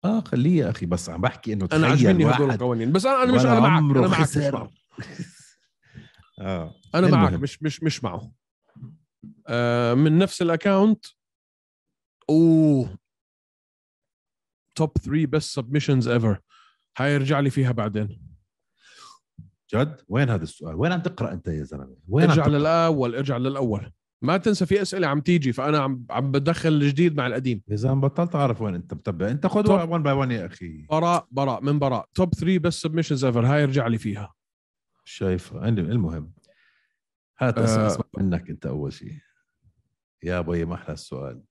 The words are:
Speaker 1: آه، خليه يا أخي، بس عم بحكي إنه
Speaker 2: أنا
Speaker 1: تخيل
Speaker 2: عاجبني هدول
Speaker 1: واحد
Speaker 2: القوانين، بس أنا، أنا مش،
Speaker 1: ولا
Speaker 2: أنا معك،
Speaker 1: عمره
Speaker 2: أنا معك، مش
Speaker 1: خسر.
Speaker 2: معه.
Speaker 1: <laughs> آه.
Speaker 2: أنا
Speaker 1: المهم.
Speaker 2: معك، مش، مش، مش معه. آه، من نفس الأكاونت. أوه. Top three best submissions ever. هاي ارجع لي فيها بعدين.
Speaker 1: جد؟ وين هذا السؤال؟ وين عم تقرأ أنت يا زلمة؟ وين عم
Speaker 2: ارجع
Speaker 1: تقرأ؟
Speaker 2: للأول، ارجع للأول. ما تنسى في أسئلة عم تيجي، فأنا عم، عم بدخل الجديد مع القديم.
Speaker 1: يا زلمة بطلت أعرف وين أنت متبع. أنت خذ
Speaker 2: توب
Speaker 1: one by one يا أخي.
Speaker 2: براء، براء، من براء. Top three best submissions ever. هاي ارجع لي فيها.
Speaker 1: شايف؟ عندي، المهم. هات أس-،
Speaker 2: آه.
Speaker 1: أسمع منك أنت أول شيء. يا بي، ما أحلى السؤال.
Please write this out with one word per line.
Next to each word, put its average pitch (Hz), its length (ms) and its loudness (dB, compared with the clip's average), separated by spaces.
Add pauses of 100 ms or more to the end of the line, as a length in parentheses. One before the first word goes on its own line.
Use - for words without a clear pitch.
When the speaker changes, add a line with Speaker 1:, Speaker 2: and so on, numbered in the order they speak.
Speaker 1:
آه، 214 160 0
خليه 151 380 0
يا 110 120 0
أخي، 104 160 -6
بس 85 240 -4
عم 85 100 -8
بحكي 113 320 -4
إنه 98 120 -4
Speaker 2:
أنا - 40 -4
Speaker 1:
تخيل 156 160 2
Speaker 2:
عاجبني 151 400 4
هدول - 20 4
Speaker 1:
واحد 143 140 2
Speaker 2:
القوانين، 123 520 0
بس 190 140 2
أنا، 262 160 2
أنا 247 100 4
مش، 254 80 6
Speaker 1:
ولا 240 120 4
Speaker 2:
أنا 226 80 4
معك، 220 100 6 (120)
Speaker 1:
عمره 139 180 4
Speaker 2:
أنا - 80 4
معك، 175 120 2
مش 151 60 4
Speaker 1:
خسر. 143 260 0
Speaker 2:
معه. 98 180 -6 (200)
Speaker 1:
<laughs> - 1500 -20
آه. 87 340 -8 (200)
Speaker 2:
أنا 180 120 4
Speaker 1:
المهم. 110 160 6
Speaker 2:
معك، 92 100 4
مش، 139 300 -6
مش، 151 200 -6
مش 156 220 -4
معه. 87 280 -8 (1160)
آه، 120 460 0
من 151 240 4
نفس 185 240 0
الأكاونت. 196 640 2 (1200)
أوه. 151 680 4 (1800)
Top 156 100 0 (120)
three 147 240 0
best 143 360 -4
submissions 131 440 0
ever. 113 300 2 (600)
هاي 143 180 0
ارجع 139 240 0
لي 139 100 2
فيها 127 220 0
بعدين. 107 500 -4 (1500)
Speaker 1:
جد؟ 143 340 -2
وين 123 220 0
هذا 98 120 0
السؤال؟ 80 320 -12
وين 143 180 0
عم 175 80 -2
تقرأ - 320 -6
أنت 92 160 -10
يا 78 160 -4
زلمة؟ 69 320 -14 (120)
وين 135 160 4
عم 170 60 6
Speaker 2:
ارجع 151 140 4
Speaker 1:
تقرأ؟ 147 140 4
Speaker 2:
للأول، 156 560 2
ارجع 135 220 -4
للأول. 127 560 -4 (300)
ما 156 140 0
تنسى 196 300 0
في 196 160 0
أسئلة 185 240 -2
عم 143 140 0
تيجي، 147 320 2
فأنا 147 260 0
عم، 135 320 -2
عم 135 220 -2
بدخل 156 360 0
الجديد 147 480 2
مع 131 100 0
القديم. 120 420 -4
Speaker 1:
يا 104 80 -2
زلمة 131 240 0
بطلت 170 340 -2
أعرف 139 280 0
وين 101 120 -4
أنت 87 200 -10
متبع. 92 360 -4
أنت 143 160 -4
خذ 208 180 0
Speaker 2:
توب 185 260 4
Speaker 1:
one 165 140 -2
by 139 220 0
one 123 60 -2
يا 101 140 -4
أخي. 80 400 -14
Speaker 2:
براء، 165 440 0
براء، 131 300 -2
من 143 180 0
براء. 131 300 -2 (120)
Top 185 60 4
three 175 320 0
best 165 300 -2
submissions 156 340 -2
ever. 127 140 2
هاي 135 260 2
ارجع 135 240 0
لي 113 120 -2
فيها. 101 360 -8 (680)
Speaker 1:
شايف؟ 92 500 -6
عندي، 110 260 -2
المهم. 82 520 -4 (1080)
هات 117 200 0
أس-، 117 100 2
Speaker 2:
آه. 110 180 2
Speaker 1:
أسمع 85 180 -2 (140)
منك 90 320 -2
أنت - 160 -12
أول 71 260 -6
شيء. - 260 -16 (1040)
يا 90 180 -4
بي، 85 240 -2
ما 85 100 -6
أحلى - 200 -12
السؤال. 65 560 -14